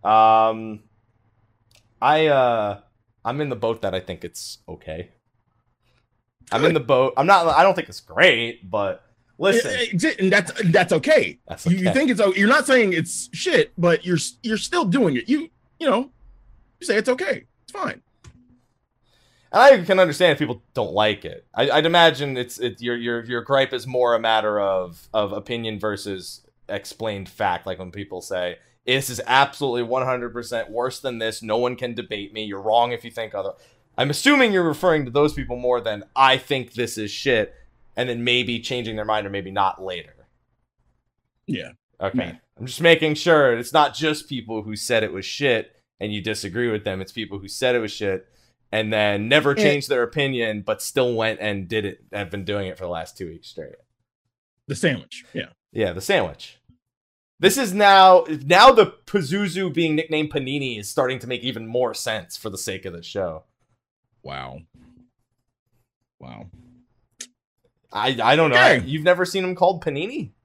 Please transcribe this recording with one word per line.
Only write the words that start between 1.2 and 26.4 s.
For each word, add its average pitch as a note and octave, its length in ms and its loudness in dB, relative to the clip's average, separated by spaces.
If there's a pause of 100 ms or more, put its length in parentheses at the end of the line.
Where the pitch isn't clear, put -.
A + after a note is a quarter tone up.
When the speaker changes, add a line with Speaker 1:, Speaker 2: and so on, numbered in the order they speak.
Speaker 1:
I, D#3 260 2
uh, A#2 540 2 (440)
I'm C3 160 -6
in D3 100 -4
the B2+ 60 -4
boat A2+ 260 -4
that F#2+ 120 -4
I F#2 60 -4
think F2+ 240 -12
it's - 340 -14 (100)
okay. E2 420 -14 (1400)
I'm C3+ 140 0
in E3 80 4
Speaker 2:
Good. D#3+ 40 0
Speaker 1:
the B2+ 100 -2
boat. C3 300 4
I'm C#3+ 100 2
not, F3+ 220 6
I D3+ 140 4
don't F#3+ 120 6
think F3 160 -6
it's - 100 -18
great, A#2 720 2
but G2+ 340 -4 (340)
listen. G3+ 360 2
Speaker 2:
It, A#3 300 -2
it, G#3+ 160 -2
and F#3 120 2
that's, G3+ 180 0 (200)
that's F3+ 240 4
okay. A3 520 2
Speaker 1:
That's - 200 -10
Speaker 2:
You, F3 100 2
you F#3 140 0
Speaker 1:
okay. G#3 80 2
Speaker 2:
think C#4 120 2
it's G#3+ 100 0
o-, G3 120 4
you're G3+ 160 2
not C4+ 180 4
saying A#3 280 4
it's - 400 -6
shit, A3 420 0
but E3+ 300 2
you're F3+ 100 0
s-, - 260 -6
you're A3 140 -2
still E4+ 300 -2
doing F3+ 300 2
it. - 120 -4
You, D4+ 220 -2 (280)
you D4+ 120 0
know, A#3+ 200 -2 (680)
you - 60 -12
say G3 100 0
it's A3 140 -2
okay. C4 340 -4 (200)
It's - 80 -20
fine. F#4 280 -8 (1500)
Speaker 1:
And G#3+ 100 6 (200)
I - 20 -6
can F#3+ 140 2
understand F3 340 4
if - 60 0
people C3+ 240 -4 (120)
don't G2+ 180 -4
like G#2 320 0
it. - 300 -14
I, C3 160 0
I'd D3+ 160 4
imagine D3 500 4
it's, B2 220 -8
it, A#2+ 220 -4
your, A#2+ 160 -4
your, A#2 280 -6
your A#2 180 -6
gripe C3+ 300 0
is B2 140 -6
more B2 280 2
a A2+ 60 2
matter G#2+ 400 0
of, F#2 520 -4
of G#2 200 -2
opinion A2 460 -8
versus G2+ 680 -8 (220)